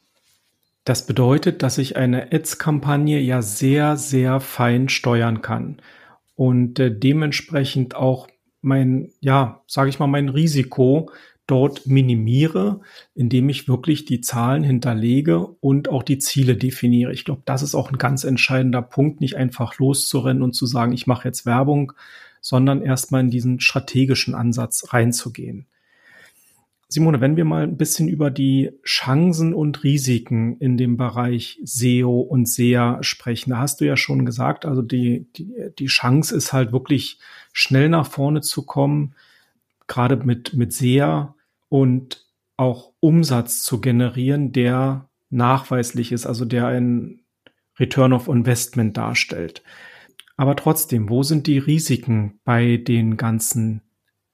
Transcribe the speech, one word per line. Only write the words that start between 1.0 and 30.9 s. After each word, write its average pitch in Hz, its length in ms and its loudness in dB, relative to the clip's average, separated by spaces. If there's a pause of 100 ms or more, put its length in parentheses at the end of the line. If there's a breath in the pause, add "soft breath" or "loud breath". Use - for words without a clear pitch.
bedeutet, 131 580 2
dass 131 140 -2
ich 131 180 -2
eine 127 380 0
Ads-Kampagne 147 840 0
ja 127 220 0
sehr, 135 540 0
sehr 131 440 0
fein 123 500 0
steuern 117 520 0
kann - 400 -8 (540 soft breath)
und, 123 440 2
äh, 127 140 2
dementsprechend 139 1040 -2
auch 131 320 -2 (340)
mein, 135 580 0
ja, 135 480 0
sag 135 200 0
ich 135 120 -4
mal, 147 80 0
mein 143 220 0
Risiko 143 800 2 (360 loud breath)
dort 139 420 0
minimiere, 135 960 2 (340 loud breath)
indem 127 340 2
ich - 180 -6
wirklich 135 380 0
die 120 160 -2
Zahlen 127 420 -2
hinterlege 127 840 2
und 139 440 0
auch 127 140 -2
die 139 140 0
Ziele 127 380 0
definiere. 120 560 0
Ich - 140 -10
glaub, 139 200 -8
das 131 160 -2
ist 143 140 -4
auch 139 160 -2
ein 127 60 -4
ganz 131 260 -2
entscheidender 131 580 0
Punkt, 143 380 0
nicht 139 160 -2
einfach 123 420 -4
loszurennen 131 640 0
und 123 120 0
zu - 120 -4
sagen, 120 280 0
„Ich 120 120 -6
mache 123 220 -2
jetzt - 180 -8
Werbung“, 139 480 0 (460 loud breath)
sondern 135 420 2
erstmal 131 400 0
in 127 80 2
diesen 123 300 0
strategischen 131 760 0
Ansatz 120 580 -2
reinzugehen. 120 720 -2 (1200 soft breath)
Simone, 151 320 2
wenn 147 160 2
wir 165 80 2
mal 156 180 0
ein 143 140 -4
bisschen 156 300 -2
über 151 220 0
die 135 400 0 (140)
Chancen 160 720 0
und 147 300 -2
Risiken 123 760 0
in 127 180 0
dem 120 180 0